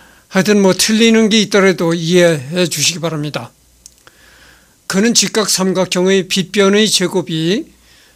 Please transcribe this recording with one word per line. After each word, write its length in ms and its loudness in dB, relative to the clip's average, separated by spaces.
하여튼 320 2
뭐 140 4
틀리는 540 2
게 140 2
있더라도 520 2
이해해 720 0
주시기 320 -4
바랍니다. 520 -8
그는 280 0
직각 340 -2
삼각형의 800 0
빗변의 600 0
제곱이 840 -4